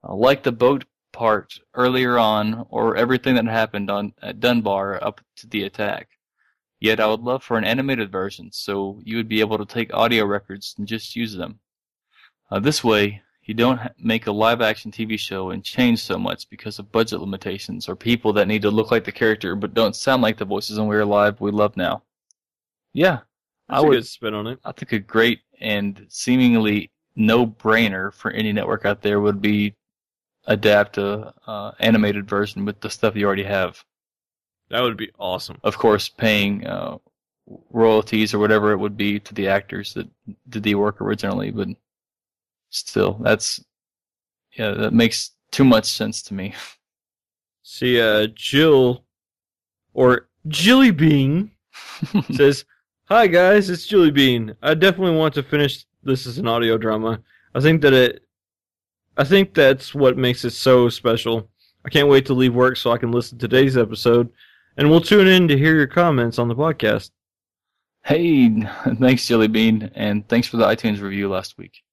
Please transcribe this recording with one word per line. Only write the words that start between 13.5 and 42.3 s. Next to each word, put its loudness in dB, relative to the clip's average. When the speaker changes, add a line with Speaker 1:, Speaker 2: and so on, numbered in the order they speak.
Speaker 1:
don't 0
ha-, -12
make -4
a -4
live-action 0
T -10
V -8
show -8
and -10
change 0
so -6
much -8
because -16
of -18
budget -2
limitations -12
or -10
people -2
that 2
need -2
to 0
look -2
like 0
the -12
character -2
but -8
don't 0
sound 0
like -2
the -6
voices -8
in -2
We're 0
Alive 0
we -4
love -2
now. -6
Yeah, 0
Speaker 2:
That's -4
Speaker 1:
I 2
Speaker 2:
a 2
Speaker 1:
would, 4
Speaker 2:
good -4
spin -10
on -8
it. -12
Speaker 1:
I -12
think -10
a -2
great 0
and -6
seemingly 0
no-brainer 0
for -8
any -4
network -4
out -2
there 0
would -2
be 0
adapt 2
a, -6
uh, -12
animated 0
version -4
with -8
the -12
stuff -2
you -2
already -2
have. -4
Speaker 2:
That -2
would -4
be -12
awesome. -8
Speaker 1:
Of -4
course, 0
paying, -2
uh, -10
royalties 2
or -2
whatever 2
it 0
would -6
be -4
to -16
the -4
actors -4
that -10
did -8
the 0
work -2
originally, -6
but -6